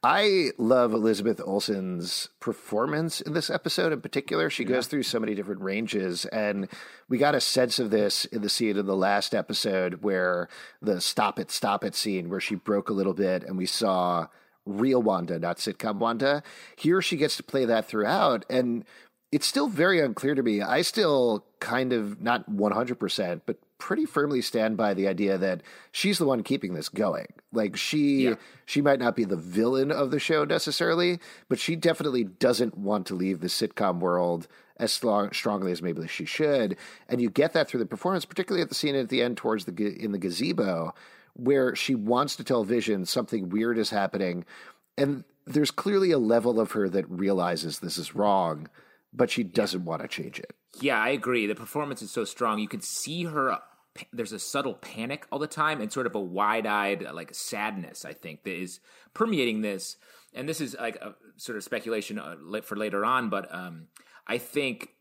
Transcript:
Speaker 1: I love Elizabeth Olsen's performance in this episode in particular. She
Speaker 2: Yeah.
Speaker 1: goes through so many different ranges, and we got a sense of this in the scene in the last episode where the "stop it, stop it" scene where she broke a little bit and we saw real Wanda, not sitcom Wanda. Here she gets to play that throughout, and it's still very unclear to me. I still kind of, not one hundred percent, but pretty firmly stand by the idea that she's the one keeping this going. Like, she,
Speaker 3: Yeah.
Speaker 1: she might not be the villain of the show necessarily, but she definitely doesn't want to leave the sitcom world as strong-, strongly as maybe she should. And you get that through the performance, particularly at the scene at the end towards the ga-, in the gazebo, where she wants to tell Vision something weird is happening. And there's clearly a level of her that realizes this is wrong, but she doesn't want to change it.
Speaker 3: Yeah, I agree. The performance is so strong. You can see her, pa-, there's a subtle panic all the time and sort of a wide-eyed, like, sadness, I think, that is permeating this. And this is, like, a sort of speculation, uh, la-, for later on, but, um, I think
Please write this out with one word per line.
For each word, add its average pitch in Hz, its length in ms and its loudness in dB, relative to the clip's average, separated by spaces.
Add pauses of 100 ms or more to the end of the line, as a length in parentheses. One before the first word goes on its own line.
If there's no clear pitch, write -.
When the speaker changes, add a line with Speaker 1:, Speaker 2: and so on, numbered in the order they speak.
Speaker 1:
I 185 560 4
love 120 360 6
Elizabeth 107 500 2
Olsen's 95 840 -2 (100)
performance 147 840 -2
in 151 120 -6
this 160 160 0
episode 175 420 0
in 143 100 -4
particular. 156 480 -2
She - 140 -4
Speaker 2:
Yeah. 120 60 -4
Speaker 1:
goes 123 180 2
through 139 160 -2
so - 160 -2
many 110 160 -2
different 95 260 -6
ranges, 95 640 -2
and 104 420 -2 (420)
we 127 80 0
got 143 180 4
a 123 60 2
sense 123 380 2
of 117 120 0
this 101 340 2
in 110 160 -6
the 101 80 -4
scene 107 280 0
in 101 80 0
the 98 100 0
last 98 400 2
episode 92 680 0
where 92 460 0 (340)
the 95 200 0
"stop - 360 0
it, - 140 -6
stop 101 320 0
it" - 120 -6
scene 92 340 -2
where 95 100 -4
she - 160 -4
broke 101 340 -2
a 110 40 12
little 98 200 6
bit 92 300 4
and 95 140 -4
we 92 80 2
saw 90 600 4 (380)
real 120 360 4
Wanda, 90 360 2
not 85 200 0
sitcom 104 400 -4
Wanda. 117 460 2 (340)
Here 175 240 4
she 175 160 -2
gets 143 200 2
to - 60 -10
play 135 220 0
that 113 200 4
throughout, 117 640 2
and 123 360 0 (460)
it's 147 140 0
still 285 220 2
very 185 320 4
unclear 135 340 2
to 135 100 2
me. 104 180 2
I 131 200 2
still 139 640 2 (140)
kind 127 340 0
of, 104 280 -2
not 117 260 0
one 104 240 2
hundred 120 280 -2
percent, 87 460 -2
but - 120 -4 (200)
pretty 311 280 -2
firmly 143 360 0
stand 110 340 0
by 101 180 2
the 95 140 2
idea 98 300 2
that 92 260 -2 (280)
she's 196 260 0
the 165 80 2
one 127 180 2
keeping 104 300 -2
this 78 160 -6
going. 95 380 -2 (260)
Like, 107 240 -2
she, 143 480 2
Speaker 3:
Yeah. 117 100 2 (300)
Speaker 1:
she - 160 0
might 139 180 6
not 123 160 2
be 117 80 0
the 95 140 0
villain 113 520 2
of 139 220 0
the 147 80 0
show 156 240 2
necessarily, 165 720 0 (300)
but 131 120 0
she 165 180 -2
definitely 151 480 2
doesn't 117 520 2
want 101 300 0
to 95 80 -6
leave 92 240 0
the 87 80 -4
sitcom 95 540 -2
world 87 480 0 (260)
as 117 160 0
strong-, 104 400 0
strongly 95 400 -2
as 82 100 -2
maybe 85 260 -4
she - 180 -8
should. 135 500 0 (320)
And 123 140 0
you 117 80 2
get 143 240 2
that 156 160 2
through 127 100 -4
the 110 60 0
performance, 170 400 -2
particularly 185 360 -2
at 147 60 0
the - 80 -10
scene 143 200 0
at 131 120 0
the 120 140 0
end 120 160 0
towards 110 260 -2
the - 80 -8
ga-, 104 260 -2
in 107 140 -4
the 98 80 -2
gazebo, 90 760 -2 (400)
where 127 400 2
she - 220 0
wants 120 400 0
to 127 80 -12
tell 117 220 2
Vision 107 400 0
something 104 420 -2
weird 113 300 0
is 107 140 0
happening. 95 520 -2 (540)
And 143 260 0 (220)
there's 143 260 2
clearly 196 400 2
a 147 80 4
level 113 400 4
of 107 120 2
her 101 180 0
that 92 200 -2
realizes 87 720 0
this 85 180 -8
is 85 160 -8
wrong, 90 540 2 (460)
but 123 180 2
she 123 120 -2
doesn't 95 420 -2
want 82 160 -4
to - 80 -10
change - 280 -10
it. - 160 -16 (280)
Speaker 3:
Yeah, 127 200 2
I 113 80 2
agree. 120 380 0
The 104 80 -2
performance 143 460 -6
is 104 100 -12
so 113 140 -4
strong. 107 340 -2
You 107 80 -4
can 101 140 -10
see - 420 -6
her, 139 340 -2 (380)
pa-, - 180 -16
there's 113 200 -6
a 107 40 -10
subtle 135 380 -4
panic 127 560 -10
all 143 80 -6
the 151 80 -4
time 151 340 -2
and 107 100 -6
sort 131 140 -4
of 95 80 -4
a 107 60 -2
wide-eyed, 101 840 0 (100)
like, 82 220 -12
sadness, 104 720 -8
I 71 80 -12
think, 78 300 -16
that 95 120 -6
is 90 240 -10 (360)
permeating 135 460 0
this. 101 340 -6 (400)
And 131 120 -10
this 156 140 -6
is, 120 180 -8
like, 113 180 -6
a 104 180 -14 (220)
sort 113 200 -10
of 98 60 -10
speculation, 110 560 -4
uh, 82 200 -12
la-, 95 220 -8
for - 140 -10
later 101 280 -2
on, 123 260 0
but, 95 240 -4
um, 85 340 -14 (400)
I 117 100 -4
think 127 520 -6 (120)